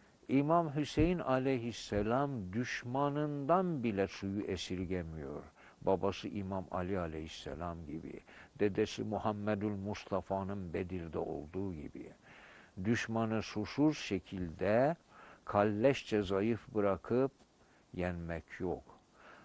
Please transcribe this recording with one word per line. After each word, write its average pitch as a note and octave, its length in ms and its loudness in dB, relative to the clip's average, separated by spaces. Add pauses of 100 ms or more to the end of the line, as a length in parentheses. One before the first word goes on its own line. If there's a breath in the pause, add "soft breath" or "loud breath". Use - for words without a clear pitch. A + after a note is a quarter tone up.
(280 soft breath)
İmam D3 460 4
Hüseyin D#3 440 4
aleyhisselam B2 1300 0
düşmanından C#3+ 1300 0
bile G2 240 2
suyu G2 380 -4
esirgemiyor. E2 1000 -4 (380 loud breath)
Babası F#2+ 480 2
İmam F#2+ 420 -4
Ali F#2 280 -2
aleyhisselam E2 880 -6
gibi, - 340 -10 (400 loud breath)
dedesi G#2 440 0
Muhammedül G#2 720 0
Mustafa'nın F#2+ 960 -4
Bedir'de F2 460 -4
olduğu E2+ 560 -4
gibi. - 380 -10 (720 loud breath)
Düşmanı A2 580 2
susuz C#3+ 560 2
şekilde G2 1000 0 (480 loud breath)
kalleşçe G#2+ 800 4
zayıf G2+ 520 0
bırakıp G#2+ 580 2 (600 soft breath)
yenmek E2+ 680 -4
yok. E2 220 -2 (640 loud breath)